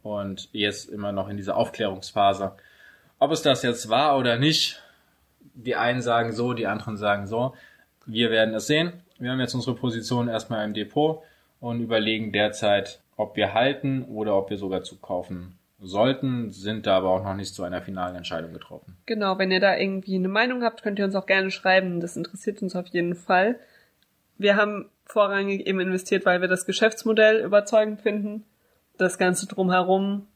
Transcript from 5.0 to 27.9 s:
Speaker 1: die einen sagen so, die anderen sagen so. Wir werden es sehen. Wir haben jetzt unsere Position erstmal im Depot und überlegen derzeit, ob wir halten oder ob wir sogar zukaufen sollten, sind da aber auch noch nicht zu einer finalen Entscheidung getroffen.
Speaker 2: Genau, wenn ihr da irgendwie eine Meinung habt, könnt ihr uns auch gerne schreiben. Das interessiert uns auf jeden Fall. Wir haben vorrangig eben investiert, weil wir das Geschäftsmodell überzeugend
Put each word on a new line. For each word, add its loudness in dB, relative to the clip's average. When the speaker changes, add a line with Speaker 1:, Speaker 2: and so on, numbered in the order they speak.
Speaker 1:
die -6
einen 0
sagen 0
so, -2
die -4
anderen -4
sagen 0
so. -2
Wir 0
werden 2
es -6
sehen. 0
Wir -8
haben -2
jetzt -2
unsere -2
Position -2
erstmal -4
im -6
Depot 0
und -4
überlegen -2
derzeit, 0
ob -4
wir 0
halten 0
oder -2
ob 0
wir -4
sogar -4
zukaufen -10
sollten, 0
sind -6
da 4
aber 2
auch 2
noch -4
nicht -8
zu -8
einer -6
finalen -6
Entscheidung -8
getroffen. -18
Speaker 2:
Genau, -2
wenn 0
ihr 2
da 6
irgendwie -2
eine 0
Meinung 0
habt, -2
könnt -2
ihr 2
uns -2
auch -2
gerne 2
schreiben. 2
Das -8
interessiert -6
uns -4
auf -4
jeden -2
Fall. 2
Wir 4
haben 0
vorrangig 0
eben 0
investiert, 0
weil 4
wir 0
das 0
Geschäftsmodell 4
überzeugend 2